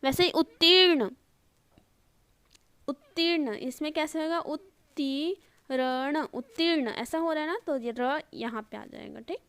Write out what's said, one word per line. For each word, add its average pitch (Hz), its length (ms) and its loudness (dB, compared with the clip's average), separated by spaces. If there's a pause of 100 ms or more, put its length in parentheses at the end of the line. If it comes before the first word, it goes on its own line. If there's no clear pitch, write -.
वैसे 269 200 2
ही 359 80 4
उत्तीर्ण, 330 760 6 (1800)
उत्तीर्ण, 320 680 0
इसमें 302 400 -6
कैसे 311 280 -2
होगा, 320 180 -2
उत्तीर्ण, 277 1800 -4 (120)
उत्तीर्ण 320 540 0
ऐसा 233 300 -6
हो 330 160 0
रहा 311 100 -2
है 302 60 -6
ना, 370 180 -4
तो 294 100 -2
ये 233 200 -6
र 247 240 -2 (120)
यहाँ 226 280 -6 (100)
पे 214 60 -14
आ 214 80 -12
जाएगा, - 340 -16
ठीक। - 300 -10